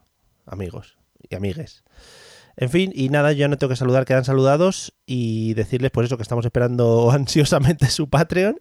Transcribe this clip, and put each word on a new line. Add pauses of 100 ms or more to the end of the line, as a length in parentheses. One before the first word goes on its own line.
(460)
amigos (300)
y
amigues. (720)
En
fin,
y
nada,
yo
no
tengo
que
saludar,
quedan
saludados (140)
y
decirles,
pues
eso,
que
estamos
esperando
<laughs>
ansiosamente
su
Patreon,